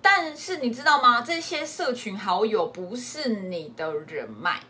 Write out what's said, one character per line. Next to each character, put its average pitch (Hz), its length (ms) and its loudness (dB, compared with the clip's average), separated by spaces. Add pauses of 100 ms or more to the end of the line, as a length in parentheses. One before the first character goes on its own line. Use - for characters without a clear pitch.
但 339 360 4
是 359 200 -6
你 247 140 0
知 254 120 -8
道 294 180 6
吗？ 240 200 6
这 330 200 -2
些 302 240 -4
社 302 280 -2
群 208 240 -6
好 196 280 2
友 185 220 2
不 185 280 -8
是 269 340 -4
你 185 460 -4
的 160 160 -4 (160)
人 127 220 -8
脉 117 300 -4 (100)